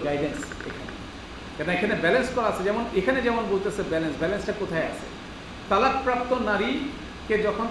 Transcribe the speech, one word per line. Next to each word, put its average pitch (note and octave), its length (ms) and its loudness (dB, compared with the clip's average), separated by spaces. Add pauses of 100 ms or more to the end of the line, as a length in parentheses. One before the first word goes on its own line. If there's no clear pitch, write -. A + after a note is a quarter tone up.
গাইডেন্স D3 340 0 (280)
এখানে। - 260 -8 (640)
কেন D3+ 140 -2
এখানে G3+ 240 2
ব্যালেন্স F3+ 400 4
করা A3+ 120 2
আছে, F#3+ 160 0
যেমন G#3+ 220 2 (100)
এখানে B3 280 2
যেমন A3+ 280 2
বলতেছে G3 320 0
ব্যালেন্স, D#3+ 360 0
ব্যালেন্সটা G3 340 0
কোথায় E3 340 -2
আছে? - 200 -6 (640)
তালাকপ্রাপ্ত B3 640 4
নারীকে A3 1120 0
যখন G#3+ 280 2